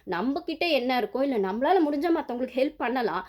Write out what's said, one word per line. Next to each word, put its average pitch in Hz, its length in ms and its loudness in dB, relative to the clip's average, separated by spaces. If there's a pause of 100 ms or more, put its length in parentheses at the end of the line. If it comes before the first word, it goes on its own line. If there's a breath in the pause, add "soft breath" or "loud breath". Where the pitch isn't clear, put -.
நம்ம 220 360 -2
கிட்ட 330 260 -2
என்ன 254 340 2
இருக்கோ, 233 220 -2
இல்ல 269 160 0
நம்மளால 226 420 2
முடிஞ்சா 294 360 2
மத்தவங்களுக்கு 254 440 -4
ஹெல்ப் 294 180 0
பண்ணலாம், 247 360 -2 (160)